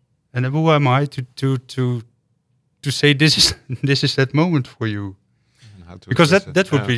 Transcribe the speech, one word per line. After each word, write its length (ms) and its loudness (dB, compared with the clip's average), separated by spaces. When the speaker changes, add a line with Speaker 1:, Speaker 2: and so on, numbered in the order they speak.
Speaker 1:
And 120 -2
then 60 -4
who 200 2
am 160 4
I 180 2
to, 160 -8
to, 380 -4
to, 420 -4
to 100 -6
say, 220 2
"This 240 2
is, 160 2
<laughs> 140 -8
this 200 0
is 120 -2
that 180 0
moment 340 0
for 200 -8
you"? 280 -8
Speaker 2:
And 120 -20
how 100 -20
to 120 -14
Speaker 1:
Because 240 2
Speaker 2:
address 120 4
Speaker 1:
that, 40 -16
Speaker 2:
it. 60 -10
Speaker 1:
that 160 0
would 100 0
Speaker 2:
Yeah. 60 -6